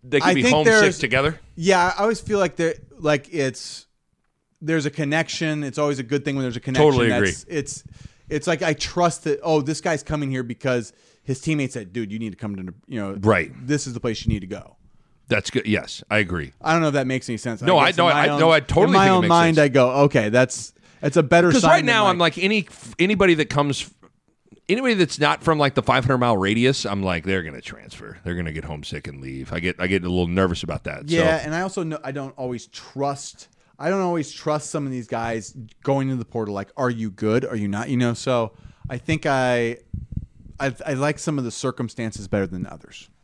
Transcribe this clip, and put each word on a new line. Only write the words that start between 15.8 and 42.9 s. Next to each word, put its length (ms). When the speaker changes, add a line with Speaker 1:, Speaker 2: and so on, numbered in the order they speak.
Speaker 1:
I 80
agree. 420
Speaker 2:
I 140
don't 80
know 60
if 60
that 120
makes 240
any 80
sense. 240
Speaker 1:
No, 160
I 100
Speaker 2:
guess 80
Speaker 1:
know, 120
Speaker 2:
in 60
my 120
Speaker 1:
I 20
Speaker 2:
own, 120
Speaker 1:
know, 120
I 80
totally 280
Speaker 2:
in 40
my 120
Speaker 1:
think 40
it 60
Speaker 2:
own 80
Speaker 1:
makes 80
Speaker 2:
mind, 260
Speaker 1:
sense. 80
Speaker 2:
I 40
go, 220
Okay, 240
that's, 460
that's 160
a 60
better 280
Speaker 1:
'Cause 120
Speaker 2:
sign 80
Speaker 1:
right 80
Speaker 2:
than, 80
Speaker 1:
now, 180
Speaker 2:
like, 80
Speaker 1:
I'm 60
like, 200
any, 300
anybody 360
that 140
comes, 420
anybody 260
that's 240
not 240
from, 160
like, 180
the 60
five 220
hundred 140
mile 180
radius, 480
I'm 180
like, 220
they're 180
gonna 200
transfer. 600
They're 120
gonna 180
get 120
homesick 440
and 140
leave. 280
I 100
get, 180
I 80
get 180
a 60
little 160
nervous 360
about 220
that. 240
Speaker 2:
Yeah, 300
Speaker 1:
So. 80
Speaker 2:
and 80
I 80
also 220
know, 200
I 80
don't 240
always 300
trust, 840
I 100
don't 140
always 280
trust 400
some 140
of 80
these 160
guys 480
going 280
to 60
the 100
portal. 260
Like, 240
are 140
you 200
good? 360
Are 100
you 100
not? 220
You 80
know, 160
so 400
I 80
think 260
I, 540
I, 140
I 80
like 260
some 200
of 60
the 60
circumstances 760
better 180
than 200
others. 420